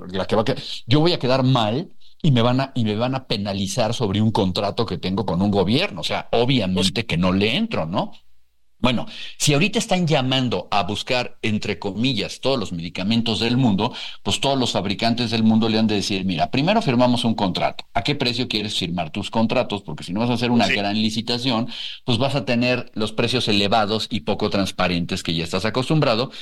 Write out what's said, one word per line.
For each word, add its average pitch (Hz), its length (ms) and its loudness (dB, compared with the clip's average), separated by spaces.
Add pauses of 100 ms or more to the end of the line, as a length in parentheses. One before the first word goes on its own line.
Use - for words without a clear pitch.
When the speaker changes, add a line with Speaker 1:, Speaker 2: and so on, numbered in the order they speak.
(100)
Speaker 1:
la 95 160 -4
que - 80 0
va 110 80 2
a - 20 -2
que-, 123 120 0 (320)
yo 117 100 6
voy 165 140 4
a 147 80 -2
quedar 131 240 2
mal 127 460 2 (320)
y 156 100 6
me 117 100 6
van 123 180 4
a, 135 140 -4
y 120 100 0
me 107 120 0
van 123 180 0
a 131 140 -6
penalizar 104 680 0
sobre 101 260 0
un 107 120 4
contrato 101 520 0
que 92 140 -4
tengo 95 280 -2
con 90 160 0
un 104 100 2
gobierno, 101 480 2
o - 40 -6
sea, - 280 -4
obviamente 107 760 2
que 82 100 -2
no 90 160 2
le 104 240 2
entro", 214 300 -2
¿no? 135 240 -4 (680)
Bueno, 120 280 0 (320)
si 147 160 4
ahorita 202 240 2
están 185 280 0
llamando 131 640 2
a 101 120 2
buscar, 110 580 -2
entre 107 380 -2
comillas, 101 640 -4
todos 131 180 0
los 92 140 -6
medicamentos 92 680 -2
del 117 160 2
mundo, 113 380 2 (280)
pues 98 160 -2
todos 135 200 0
los 123 140 0
fabricantes 113 580 0
del 113 140 2
mundo 110 260 4
le 107 80 2
han 113 80 4
de 107 80 2
decir, 95 320 -2
"Mira, 87 240 0
primero 190 320 2
firmamos 123 420 2
un 113 100 2
contrato. 85 600 -2
¿A 98 100 0
qué 147 100 0
precio 120 340 -2
quieres 107 300 -4
firmar 85 320 -4
tus 101 200 -6
contratos? 113 520 0
Porque - 220 -10
si 87 80 -8
no 101 80 -4
vas 120 80 0
a 123 60 2
hacer 117 160 0
una 117 160 4
Speaker 2:
Sí. 92 80 0
Speaker 1:
gran 101 200 -2
licitación, 113 760 -2 (360)
pues 117 140 2
vas 131 160 0
a 131 100 -2
tener 123 500 0
los 107 180 -2
precios 117 360 0
elevados 104 640 2
y 104 100 -2
poco 104 300 -2
transparentes 92 720 -2
que 85 120 -2
ya 82 100 -2
estás 90 200 -4
acostumbrado. 127 680 0 (100)